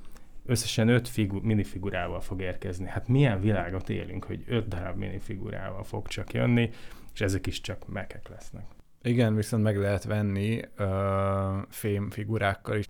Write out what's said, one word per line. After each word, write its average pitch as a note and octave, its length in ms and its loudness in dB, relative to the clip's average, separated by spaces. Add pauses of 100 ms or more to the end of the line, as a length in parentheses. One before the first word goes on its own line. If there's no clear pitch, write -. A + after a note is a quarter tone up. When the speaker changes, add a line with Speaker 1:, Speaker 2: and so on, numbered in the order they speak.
(460)
Speaker 1:
Összesen - 420 4
öt A#2+ 200 6
figu-, G2 340 0
minifigurával F#2+ 800 0
fog F#2+ 200 -4
érkezni. F#2 480 -4
Hát - 200 -4
milyen B2 320 6
világot F#2 480 2
élünk, F#2+ 360 -4
hogy F#2+ 220 -8
öt A#2 220 0
darab F#2 280 -4
minifigurával G2 880 -6
fog G#2 240 -6
csak - 240 -6
jönni, A#2+ 380 4 (440)
és - 60 -8
ezek F#2+ 260 2
is - 140 -2
csak - 280 -8
mekek - 400 -8
lesznek. - 360 -12 (380)
Speaker 2:
Igen, A#2+ 320 4
viszont G#2+ 280 2
meg G#2 140 4
lehet G2 280 2
venni, G#2 560 0 (160)
ö, G2 840 2 (100)
fém G2+ 420 -2
figurákkal G#2 680 0
is. G#2 140 0